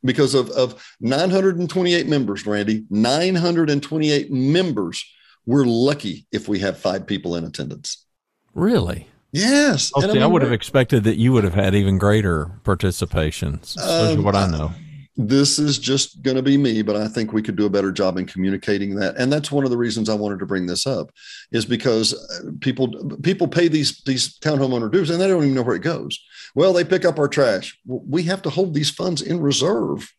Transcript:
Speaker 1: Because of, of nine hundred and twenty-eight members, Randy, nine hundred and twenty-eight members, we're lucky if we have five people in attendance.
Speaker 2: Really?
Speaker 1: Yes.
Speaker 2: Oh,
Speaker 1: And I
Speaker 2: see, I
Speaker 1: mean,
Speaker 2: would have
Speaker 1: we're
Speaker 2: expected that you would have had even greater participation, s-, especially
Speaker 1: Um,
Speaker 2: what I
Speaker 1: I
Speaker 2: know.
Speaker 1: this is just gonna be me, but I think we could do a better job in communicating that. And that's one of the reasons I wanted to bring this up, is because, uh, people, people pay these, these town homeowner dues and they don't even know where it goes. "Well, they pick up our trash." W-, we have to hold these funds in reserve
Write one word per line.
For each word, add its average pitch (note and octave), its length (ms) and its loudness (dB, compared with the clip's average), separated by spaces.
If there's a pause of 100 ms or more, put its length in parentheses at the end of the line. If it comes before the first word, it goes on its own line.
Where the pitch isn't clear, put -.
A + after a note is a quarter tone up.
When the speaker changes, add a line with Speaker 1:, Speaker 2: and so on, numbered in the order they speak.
Speaker 1:
Because B2+ 320 2
of, B2 180 2
of B2+ 300 -2 (200)
nine C#3 280 0
hundred F#3+ 280 2
and F3 120 -2
twenty-eight F3 380 0
members, A#2+ 400 -2
Randy, G#2 420 -2
nine C3+ 460 2
hundred E3+ 340 2
and C#3+ 140 0
twenty-eight D3+ 480 -2
members, C3 720 0 (420)
we're C3+ 200 2
lucky A#2 680 0
if - 160 -6
we G2+ 120 -2
have F#2+ 180 -2
five F#2+ 280 -2
people F2+ 300 -4
in E2 80 -6
attendance. - 600 -10 (480)
Speaker 2:
Really? D#3 540 0 (240)
Speaker 1:
Yes. B3+ 600 2
Speaker 2:
Oh, C#3 80 2
Speaker 1:
And G3 100 2
I - 20 2
Speaker 2:
see, G#3+ 80 4
I - 20 4
Speaker 1:
mean, D3 80 4
Speaker 2:
would E3 120 4
have B2 80 2
Speaker 1:
we're A#2 40 2
Speaker 2:
expected B2 480 2
that G2+ 140 2
you A#2+ 160 4
would A2+ 100 4
have F2 120 0
had G2 200 2
even G2 220 4
greater F#2 540 2 (120)
participation, E2 1000 -2
s-, - 120 -12
especially E3 440 2
Speaker 1:
Um, G2+ 40 0
Speaker 2:
what G2+ 100 2
I G2 120 4
Speaker 1:
I F#2 40 0
Speaker 2:
know. D#2 220 -2 (460)
Speaker 1:
this C3+ 420 2
is D3 180 0
just C3+ 440 -4
gonna C3 200 0
be C#3 140 4
me, A#2+ 280 2
but G#2 120 0
I G#2+ 140 -2
think A2 240 -4
we G#2+ 80 0
could G#2+ 160 -4
do G#2 80 2
a G#2 40 2
better G2 220 2
job F#2 260 0
in F#2 100 -4
communicating G2 680 -2
that. G2 220 -4
And B2+ 160 0
that's D3 180 -2
one C#3+ 140 0
of B2+ 60 0
the A#2+ 60 -2
reasons A2+ 300 -2
I A2 60 0
wanted G#2 260 -4
to G2 60 -6
bring F#2 220 -4
this F2+ 200 -4
up, F2+ 240 -6 (400)
is A2+ 140 -2
because, A2+ 480 0
uh, - 380 -14 (100)
people, C3 260 0 (360)
people F3 260 0
pay E3+ 180 2
these, D3+ 380 0
these C3 320 -2
town D3+ 220 0
homeowner B2 300 0
dues E3 200 2
and E3+ 100 0
they F#3+ 80 2
don't F3+ 160 2
even C#3 120 4
know C3 80 0
where A2+ 120 0
it F2 60 -4
goes. - 360 -4 (380)
"Well, F#3 160 4
they F3 140 2
pick F3+ 180 0
up E3 160 0
our C#3+ 80 2
trash." B2 580 0
W-, B2+ 240 -8
we E3 140 0
have F#3+ 200 -2
to D#3+ 60 -2
hold F3 240 -2
these D3 160 -2
funds F3+ 320 -4
in E3+ 200 -4
reserve C#3+ 760 -2